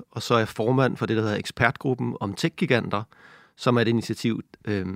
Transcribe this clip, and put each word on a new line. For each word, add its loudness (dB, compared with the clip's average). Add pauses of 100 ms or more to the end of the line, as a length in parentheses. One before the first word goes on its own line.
(100)
og -8
så 0
er 6
jeg 2
formand 2
for -4
det, 0
der 2
hedder 0
Ekspertgruppen -2
om -4
Tech-giganter, 0 (540)
som 2
er 4
et 2
initiativ, 0 (240)
øh, -2